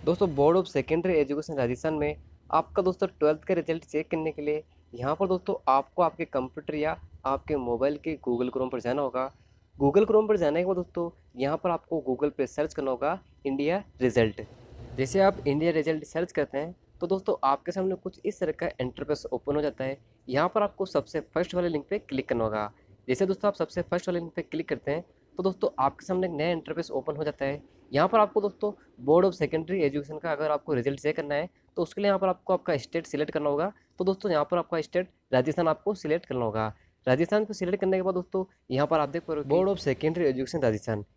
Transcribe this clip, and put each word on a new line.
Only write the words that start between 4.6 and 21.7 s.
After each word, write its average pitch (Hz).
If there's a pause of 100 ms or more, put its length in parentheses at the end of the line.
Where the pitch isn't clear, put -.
यहाँ 131
पर 190
दोस्तों 185 (120)
आपको 135
आपके 165
कंप्यूटर 143
या 151 (300)
आपके 139
मोबाइल 127
के 160 (120)
Google 123
Chrome 127
पर 127
जाना 123
होगा। 127 (500)
Google 202
Chrome 214
पर 214
जाने 165
के 180
बाद 190
दोस्तों 175 (260)
यहाँ 139
पर 180
आपको 165
Google 139
पे 131
सर्च 147
करना 135
होगा 143 (260)
इंडिया 147 (180)
रिजल्ट। 113 (560)
जैसे 131
आप 196
इंडिया 151
रिजल्ट 156
सर्च 175
करते 139
हैं 165 (260)
तो 175
दोस्तों 190
आपके 139
सामने 190
कुछ -
इस -
तरह 160
का 175 (120)
इंटरफेस 143
ओपन 143
हो 151
जाता 139
है। 135 (300)
यहाँ 143
पर 208
आपको 202
सबसे 151 (140)
फर्स्ट 180
वाले 175
लिंक 147